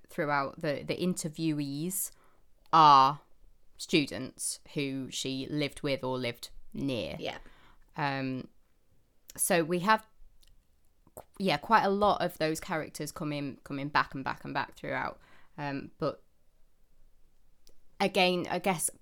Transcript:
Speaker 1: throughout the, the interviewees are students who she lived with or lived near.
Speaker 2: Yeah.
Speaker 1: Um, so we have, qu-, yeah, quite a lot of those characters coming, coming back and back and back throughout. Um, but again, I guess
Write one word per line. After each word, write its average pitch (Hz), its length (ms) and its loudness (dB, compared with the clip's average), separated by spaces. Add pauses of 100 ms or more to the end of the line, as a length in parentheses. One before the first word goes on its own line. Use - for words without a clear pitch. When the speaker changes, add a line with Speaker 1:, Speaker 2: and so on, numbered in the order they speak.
(100)
Speaker 1:
throughout 143 500 -2
the, 147 260 -2
the 156 100 -2
interviewees 156 1120 -2 (640)
are 147 460 10 (560)
students - 840 -2 (140)
who 135 360 -4
she 131 400 -6
lived 143 320 -4
with 139 220 -2
or 127 140 -2
lived 120 320 -6 (220)
near. 123 460 -4
Speaker 2:
Yeah. - 180 -8 (600)
Speaker 1:
Um, 135 520 -4 (880)
so 170 280 2
we 175 160 -2
have, 220 260 2 (1080)
qu-, - 100 -18 (140)
yeah, 180 200 2
quite 220 260 4
a 196 60 2
lot 202 320 4
of 175 160 -4
those 160 220 0
characters 156 520 -6
coming, 147 520 -6
coming 143 240 -8
back 135 260 4
and 135 100 -8
back - 200 -6
and 139 100 -10
back 139 200 -4
throughout. - 440 -6 (400)
Um, 143 400 -8
but - 240 -4 (1800)
again, 185 500 2
I - 80 -2
guess 185 320 -2 (120)